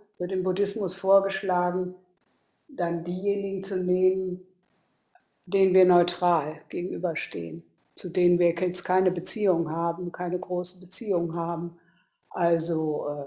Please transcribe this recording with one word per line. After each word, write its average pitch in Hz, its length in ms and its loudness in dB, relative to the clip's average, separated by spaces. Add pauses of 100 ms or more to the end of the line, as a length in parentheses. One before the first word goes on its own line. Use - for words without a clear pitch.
(180)
wird 180 140 -4
im 185 100 -2
Buddhismus 190 520 -2
vorgeschlagen, 185 1000 0 (720)
dann 170 360 -4
diejenigen 196 580 -2
zu 185 200 -4
nehmen, 185 640 0 (1000)
denen 190 260 4
wir 185 140 8
neutral 175 840 2
gegenüberstehen, 170 960 -6 (320)
zu 175 140 -10
denen 175 280 4
wir 175 120 6
jetzt 180 340 -4
keine 185 260 2
Beziehung 170 600 0
haben, 170 420 -4
keine 180 260 -4
große 180 400 -6
Beziehung 180 560 -4
haben. 170 440 -6 (500)
Also, 160 800 0
äh, 147 180 -6